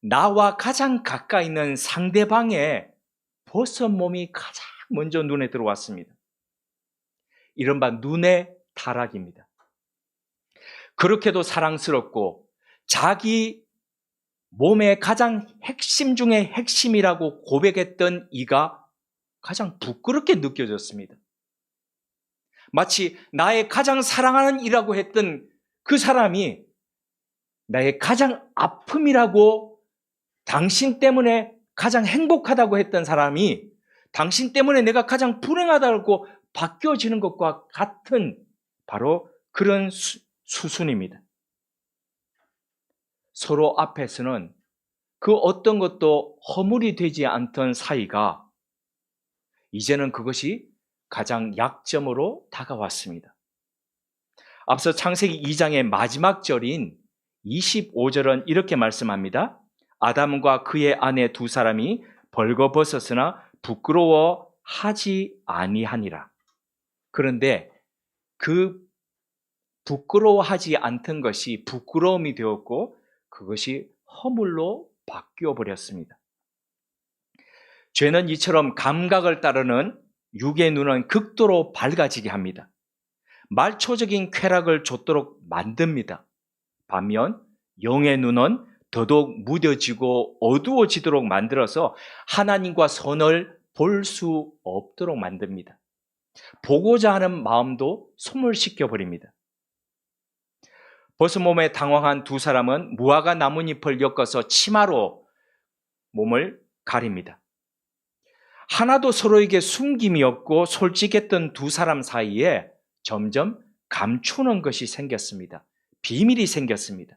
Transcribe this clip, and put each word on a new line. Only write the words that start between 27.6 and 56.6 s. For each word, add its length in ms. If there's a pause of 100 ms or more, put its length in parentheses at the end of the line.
나의 320
가장 560
아픔이라고, 1200 (680)
당신 540
때문에 560 (200)
가장 300
행복하다고 720
했던 260
사람이 640 (420)
당신 400
때문에 300
내가 240
가장 340
불행하다고 840 (260)
바뀌어지는 680
것과 520
같은 640 (480)
바로 440 (200)
그런 400
수-, 300 (240)
수순입니다. 760 (2000)
서로 460
앞에서는 760 (680)
그 160
어떤 440
것도 640
허물이 560
되지 300
않던 480
사이가 720 (1200)
이제는 420
그것이 560 (400)
가장 480
약점으로 920
다가왔습니다. 840 (1300)
앞서 260
창세기 420
이 220
장의 280
마지막 580
절인 540 (480)